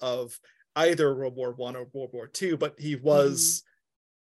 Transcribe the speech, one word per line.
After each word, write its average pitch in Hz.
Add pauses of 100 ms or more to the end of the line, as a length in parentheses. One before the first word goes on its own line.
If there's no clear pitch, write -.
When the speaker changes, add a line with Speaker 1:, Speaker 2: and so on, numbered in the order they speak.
Speaker 1:
of 123 (360)
either 156
World 127
War 127
One 123
or 123
World 131
War 117
Two, 175
but 151
he 147
was 139
Speaker 2:
Mm-hmm. - (540)